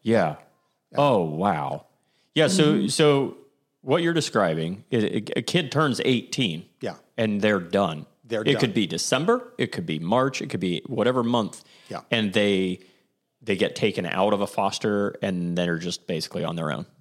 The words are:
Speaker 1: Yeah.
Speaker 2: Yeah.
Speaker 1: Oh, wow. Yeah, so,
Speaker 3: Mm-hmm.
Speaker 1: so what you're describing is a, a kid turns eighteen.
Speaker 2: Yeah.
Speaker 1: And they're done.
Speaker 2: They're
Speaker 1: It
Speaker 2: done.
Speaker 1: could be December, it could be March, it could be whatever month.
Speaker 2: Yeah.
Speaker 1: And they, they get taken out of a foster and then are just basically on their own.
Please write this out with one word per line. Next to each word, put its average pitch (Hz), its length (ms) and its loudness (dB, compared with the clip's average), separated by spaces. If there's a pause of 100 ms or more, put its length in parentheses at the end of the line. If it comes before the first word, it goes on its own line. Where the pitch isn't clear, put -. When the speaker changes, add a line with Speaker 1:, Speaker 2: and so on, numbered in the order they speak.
Speaker 1:
Yeah. 95 320 2 (560)
Speaker 2:
Yeah. - 80 -4
Speaker 1:
Oh, 131 240 4
wow. 78 640 -2 (460)
Yeah, 156 140 4
so, 156 260 4
Speaker 3:
Mm-hmm. - 140 2
Speaker 1:
so 143 500 4 (440)
what 147 220 0
you're 170 100 2
describing 95 760 0
is 113 140 2
a, 104 360 -2
a - 20 -4
kid 156 300 -2
turns 143 340 0
eighteen. 110 600 -2 (140)
Speaker 2:
Yeah. 101 160 -8 (220)
Speaker 1:
And 107 240 0
they're 104 180 4
done. 85 460 -2 (180)
Speaker 2:
They're 113 180 -4
Speaker 1:
It 139 120 2
Speaker 2:
done. 117 80 0
Speaker 1:
could 117 120 0
be 104 140 0
December, 170 720 -2
it 127 120 -2
could 87 140 -8
be 78 140 -4
March, 123 420 0
it - 80 -8
could 92 120 -6
be 90 260 -2
whatever 123 360 0
month. 117 400 -2 (260)
Speaker 2:
Yeah. - 200 -10
Speaker 1:
And 107 240 0
they, 95 460 2 (640)
they 104 140 -2
get - 200 0
taken 104 320 -2
out 98 260 2
of 101 80 0
a 98 60 -2
foster 101 720 -2
and 87 360 -2
then 87 120 0
are 85 80 0
just 87 300 -8
basically 85 360 -6
on 82 120 -4
their 80 160 -4
own. 71 140 -6 (160)